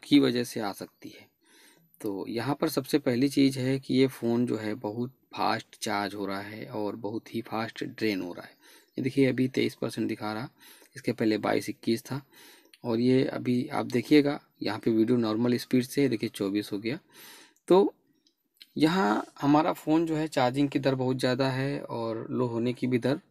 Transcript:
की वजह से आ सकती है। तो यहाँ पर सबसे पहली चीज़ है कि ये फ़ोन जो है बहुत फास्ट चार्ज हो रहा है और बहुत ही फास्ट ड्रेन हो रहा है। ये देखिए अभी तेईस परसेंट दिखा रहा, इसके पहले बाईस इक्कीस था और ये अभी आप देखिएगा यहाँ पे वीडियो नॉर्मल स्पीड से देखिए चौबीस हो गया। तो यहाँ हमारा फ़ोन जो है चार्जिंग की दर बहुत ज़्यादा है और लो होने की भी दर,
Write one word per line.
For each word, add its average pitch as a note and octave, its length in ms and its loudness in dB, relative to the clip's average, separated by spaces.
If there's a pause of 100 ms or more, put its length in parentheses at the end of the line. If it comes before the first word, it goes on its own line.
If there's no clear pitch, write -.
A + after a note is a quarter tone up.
की C#3+ 160 6
वजह B2 240 4
से - 160 -8
आ G2+ 140 -4
सकती - 360 -16
है। - 180 -20 (760)
तो G2 280 -6
यहाँ A#2 260 -2
पर D#3+ 140 -2
सबसे C#3+ 300 0
पहली C3 300 0
चीज़ C3+ 300 2
है C3 200 -2
कि C3+ 140 -6
ये C3 160 6
फ़ोन A#2 360 0
जो A#2+ 120 -2
है G#2+ 240 -6
बहुत A#2+ 320 -6 (220)
फास्ट G#2 460 -2
चार्ज G2+ 340 -4
हो G#2 100 -6
रहा G2 160 -6
है G#2+ 240 -12
और G#2 340 -6
बहुत A2 360 -8
ही A2+ 60 -4
फास्ट A2+ 420 -6
ड्रेन G#2 380 -2
हो F2 120 -8
रहा F2 120 -12
है। - 100 -20 (420)
ये B2+ 40 -2
देखिए C3+ 260 2
अभी B2+ 200 0
तेईस A#2+ 280 -2
परसेंट A#2 320 -4
दिखा G#2+ 260 -6
रहा, A2+ 160 -8 (460)
इसके - 160 -4
पहले A2 260 0
बाईस G#2+ 320 -2
इक्कीस A2+ 340 -2
था C3+ 160 -8 (640)
और A#2 160 0
ये B2+ 260 4
अभी B2 440 -2
आप A2+ 160 -2
देखिएगा C#3+ 540 4 (220)
यहाँ G#2 180 -4
पे A#2 120 0
वीडियो A2+ 260 4
नॉर्मल A#2 400 2
स्पीड B2 260 0
से C#3 260 0
देखिए A#2 200 -2
चौबीस G2+ 440 -2
हो G2+ 60 -4
गया। A2+ 180 -4 (680)
तो F#3 260 6 (840)
यहाँ F#3+ 460 2 (180)
हमारा D3 320 4
फ़ोन D#3+ 320 0
जो D#3+ 100 -2
है D#3 120 -2
चार्जिंग C#3 420 2
की C#3+ 100 -2
दर C3+ 160 2
बहुत B2+ 220 0
ज़्यादा B2+ 320 0
है C3+ 320 -2
और A2+ 500 -6
लो B2 160 0
होने A#2 260 -2
की B2+ 140 -4
भी B2 120 2
दर, B2+ 200 0 (120)